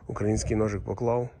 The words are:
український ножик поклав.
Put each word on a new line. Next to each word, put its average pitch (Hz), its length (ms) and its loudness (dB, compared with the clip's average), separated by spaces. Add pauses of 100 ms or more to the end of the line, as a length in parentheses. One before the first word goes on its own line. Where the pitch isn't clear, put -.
український 110 480 0
ножик 107 280 0
поклав. 120 460 0 (120)